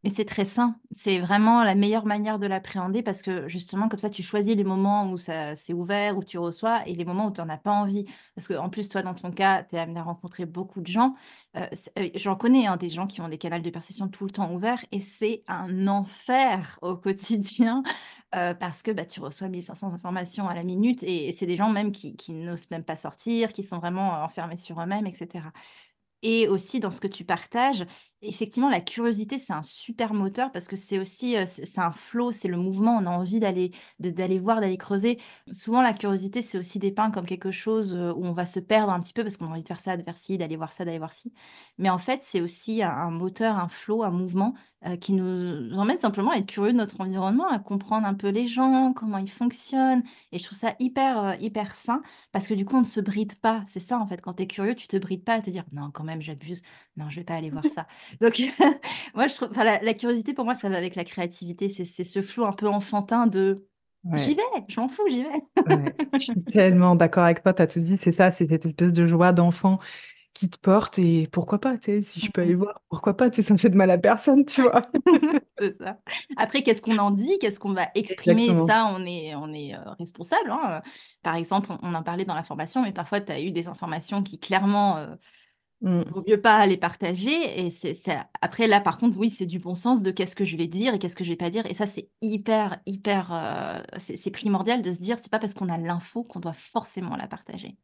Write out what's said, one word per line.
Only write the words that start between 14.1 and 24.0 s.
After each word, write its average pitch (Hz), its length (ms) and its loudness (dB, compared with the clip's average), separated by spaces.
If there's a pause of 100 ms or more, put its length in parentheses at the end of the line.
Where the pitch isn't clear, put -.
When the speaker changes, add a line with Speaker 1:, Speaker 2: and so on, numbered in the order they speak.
Speaker 1:
le 196 60 -8
temps 180 220 -4
ouverts 226 380 -2
et 196 80 -4
c'est 214 480 -4
un 185 400 -2
enfer 202 960 0
au 180 120 -4
quotidien, 208 840 0 (540)
euh, 175 180 -2
parce 175 300 -8
que, 220 80 -2
bah, 175 120 -4
tu 175 160 -14
reçois 151 300 -10
mille 180 140 -8
cinq 175 120 -14
cents 190 180 -8
informations 180 540 -6
à 175 60 -4
la 175 100 -6
minute 208 380 0
et, 175 260 -4
et 170 40 -4
c'est 175 160 -6
des 175 100 -2
gens 214 140 2
même 208 200 -2
qui, 151 240 -12
qui - 180 -14
n'osent 170 360 -10
même 165 160 -8
pas 160 100 -8
sortir, 226 560 -4
qui 202 120 -8
sont 180 160 -8
vraiment, 180 360 -2